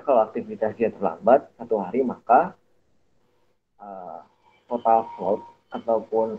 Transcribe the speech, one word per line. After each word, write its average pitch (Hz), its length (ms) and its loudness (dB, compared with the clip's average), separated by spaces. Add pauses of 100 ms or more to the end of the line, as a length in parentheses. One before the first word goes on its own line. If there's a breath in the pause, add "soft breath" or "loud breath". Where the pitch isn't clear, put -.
kalau 123 160 4
aktivitas 107 560 -4
dia 107 160 -2
terlambat 101 640 2
satu 113 240 -4
hari, 117 240 -4
maka, 135 480 2 (1300)
eh, 90 400 -16 (480)
total 113 480 2
float 101 240 -2 (320)
ataupun 110 640 -2